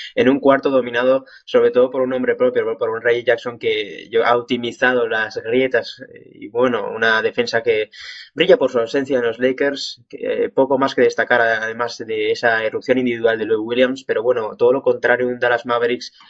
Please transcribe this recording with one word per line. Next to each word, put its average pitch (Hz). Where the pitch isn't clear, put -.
en 120
un 135
cuarto 139
dominado 127
sobre 120
todo 123
por 131
un 127
hombre 123
propio, 123
por, 110
por 113
un 113
Reggie 120
Jackson 117
que 107
yo, 113
ha 120
optimizado 120
las 110
grietas, 123
eh, -
y 107
bueno, 117
una 110
defensa 113
que 107
brilla 180
por 131
su 127
ausencia 135
en 120
los 117
Lakers, 135
que, 110
eh, 107
poco 135
más 135
que 131
destacar 120
además 113
de 110
esa 113
erupción 113
individual 113
de 107
Lou 110
Williams, 127
pero -
bueno, 113
todo 120
lo 135
contrario, 123
un 123
Dallas 123
Mavericks, 120